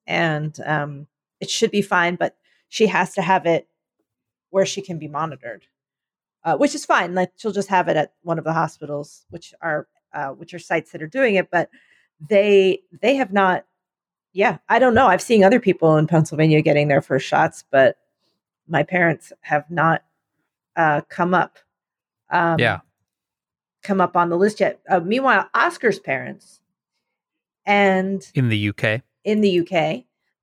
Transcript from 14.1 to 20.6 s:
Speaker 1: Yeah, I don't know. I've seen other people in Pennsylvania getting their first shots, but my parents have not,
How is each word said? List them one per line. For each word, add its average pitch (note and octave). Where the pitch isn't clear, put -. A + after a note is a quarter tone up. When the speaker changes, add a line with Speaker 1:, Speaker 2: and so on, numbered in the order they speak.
Speaker 1:
Yeah, G3
I A3+
don't B3
know. B3
I've F#3
seen G#3+
other A#3
people E3
in D#3
Pennsylvania D#3
getting D3
their C#3
first C3
shots, D#3
but C3+
my D#3
parents E3+
have D3
not, E3